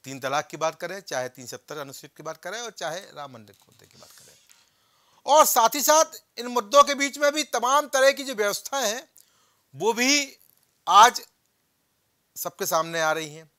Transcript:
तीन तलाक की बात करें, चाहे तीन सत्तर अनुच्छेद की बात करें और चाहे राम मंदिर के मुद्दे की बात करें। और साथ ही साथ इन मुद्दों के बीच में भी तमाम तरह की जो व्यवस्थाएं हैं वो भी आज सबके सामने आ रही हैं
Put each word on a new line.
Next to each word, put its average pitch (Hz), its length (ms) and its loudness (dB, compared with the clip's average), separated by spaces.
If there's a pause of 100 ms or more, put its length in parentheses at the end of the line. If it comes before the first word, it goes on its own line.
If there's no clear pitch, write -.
तीन 135 140 -14
तलाक 139 280 -6
की 165 100 -16
बात 156 180 -6
करें, 180 260 -14
चाहे 127 280 -8
तीन 123 160 -20
सत्तर 139 320 -18
अनुच्छेद 139 340 -16
की 156 120 -20
बात 160 140 -16
करें 196 220 -14
और 233 120 -14
चाहे 170 280 -10 (120)
राम 143 220 -16
मंदिर 107 220 -20
के - 100 -20
मुद्दे - 200 -20
की - 120 -20
बात - 140 -20
करें। - 240 -20 (920)
और 294 200 6
साथ 226 300 2
ही 285 60 -4
साथ 302 380 2 (200)
इन 240 100 -10
मुद्दों 240 340 4
के 277 120 2
बीच 277 220 -4
में 285 160 0
भी 302 160 -4
तमाम 269 400 0
तरह 269 220 4
की 277 120 -8
जो 262 120 -10
व्यवस्थाएं 208 500 -4
हैं 240 220 -6 (680)
वो 190 200 -2
भी 269 440 0 (500)
आज 214 340 8 (1120)
सबके 180 300 -10
सामने 165 360 -2
आ 156 120 0
रही 156 200 -8
हैं 160 260 -20